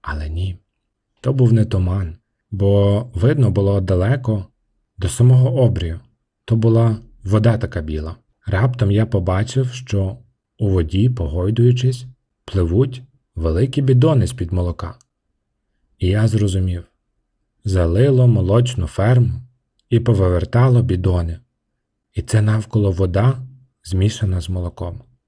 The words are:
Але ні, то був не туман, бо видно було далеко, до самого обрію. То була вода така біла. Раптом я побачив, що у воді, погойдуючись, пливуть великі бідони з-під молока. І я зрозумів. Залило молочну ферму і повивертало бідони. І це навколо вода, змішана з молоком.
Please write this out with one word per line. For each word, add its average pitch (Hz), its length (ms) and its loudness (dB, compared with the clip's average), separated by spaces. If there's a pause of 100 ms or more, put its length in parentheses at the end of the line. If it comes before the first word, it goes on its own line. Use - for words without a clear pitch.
Але 76 280 -8
ні, 87 300 -6 (640)
то 131 120 -2
був 123 200 4
не 110 120 4
туман, 90 520 -2 (340)
бо 101 520 2 (120)
видно 120 360 2
було 98 300 0
далеко, 98 640 -2 (520)
до 90 100 -4
самого 127 540 4
обрію. 85 380 -2 (440)
То 113 120 0
була 113 400 2 (280)
вода 107 340 2
така - 220 -6
біла. 78 360 -8 (300)
Раптом 101 440 0
я 107 160 2
побачив, 101 680 -2
що 98 460 -6 (400)
у 104 100 -2
воді, 95 400 0
погойдуючись, 120 960 0 (380)
пливуть 95 580 -2 (320)
великі 87 480 -2
бідони 131 440 2
з-під 85 260 -8
молока. 90 420 -4 (1040)
І 92 80 -2
я 107 220 2
зрозумів. 95 560 -2 (800)
Залило 104 640 2
молочну 101 600 2
ферму 110 560 0 (480)
і 117 100 2
повивертало 113 840 2
бідони. 90 560 -2 (760)
І - 80 -6
це 107 200 0
навколо 107 480 0
вода, 95 480 0 (460)
змішана 95 560 -2
з 80 80 -12
молоком. 87 540 -8 (260)